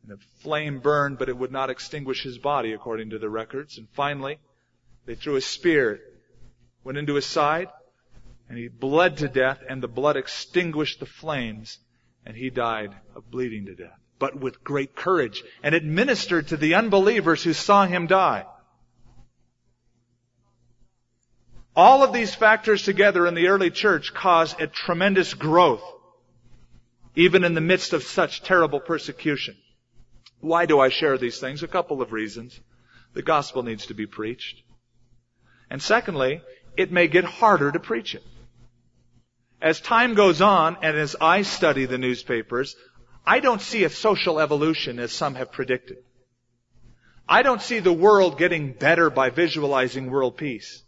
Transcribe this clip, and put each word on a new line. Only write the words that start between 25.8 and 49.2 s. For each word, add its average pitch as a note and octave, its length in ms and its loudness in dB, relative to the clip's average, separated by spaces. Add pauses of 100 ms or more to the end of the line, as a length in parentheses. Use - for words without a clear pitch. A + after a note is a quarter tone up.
even F3+ 280 6
in E3+ 100 2
the E3 80 0
midst F3+ 320 0
of D3+ 100 -2
such - 380 -2
terrible D#3+ 380 2
persecution. D3 760 -6 (840)
Why E3 240 0
do D#3 140 4
I C3 100 6
share C3+ 280 0
these B2 220 -6
things? C#3 240 -10
A E3+ 40 -10
couple D#3 340 -4
of A2+ 100 -6
reasons. A2 480 -10 (540)
The - 80 -8
gospel C#3+ 400 -2
needs A2+ 260 -10
to - 60 -14
be G#2+ 140 -10
preached. - 560 -12 (1040)
And C3+ 120 -10
secondly, D#3+ 600 -2 (360)
it F#3 140 -2
may F3 160 2
get F3 180 2
harder E3+ 460 2
to - 80 -6
preach - 360 -8
it. - 80 -20 (1400)
As D#3+ 200 -2
time A#3 320 0
goes F#3 280 4
on, F3 400 4
and D#3 140 -2
as D3+ 240 -4
I E3+ 220 4
study D3 440 0
the B2+ 120 -4
newspapers, B2 800 -4 (480)
I A#3 160 2
don't A#3+ 200 0
see A3 220 -2
a D#3+ 60 2
social F3+ 500 0
evolution D3 600 -2
as A#2+ 120 -8
some C#3+ 240 -6
have B2+ 160 -10
predicted. B2+ 460 -6 (1300)
I G3+ 140 4
don't A#3+ 200 0
see A#3 180 -4
the F3+ 120 4
world F3+ 460 6
getting D#3+ 340 -2
better D#3+ 380 2
by C3 220 0